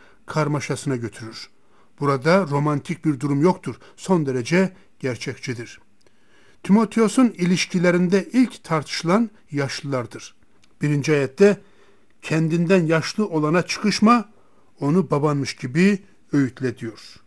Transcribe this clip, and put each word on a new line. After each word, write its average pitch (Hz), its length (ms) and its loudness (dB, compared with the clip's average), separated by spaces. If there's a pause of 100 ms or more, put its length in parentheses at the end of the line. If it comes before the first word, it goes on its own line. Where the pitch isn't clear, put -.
(260)
karmaşasına 143 720 -4
götürür. 113 520 -12 (520)
Burada 147 460 2
romantik 147 580 -2
bir 143 160 0
durum 143 220 -2
yoktur, 165 320 0 (220)
son 170 300 0
derece 160 460 0 (260)
gerçekçidir. 120 840 -8 (840)
Timoteos'un 220 680 4
ilişkilerinde 180 1040 0
ilk 240 320 2
tartışılan 170 680 0 (200)
yaşlılardır. 135 840 -6 (480)
Birinci 147 300 0
ayette, 151 480 2 (640)
"Kendinden 165 640 2
yaşlı 160 420 0
olana 160 340 0
çıkışma, 214 680 2 (520)
onu 147 300 0
babanmış 143 460 0
gibi 180 420 2 (340)
öğütle." 131 460 -2
diyor. 113 220 -12 (260)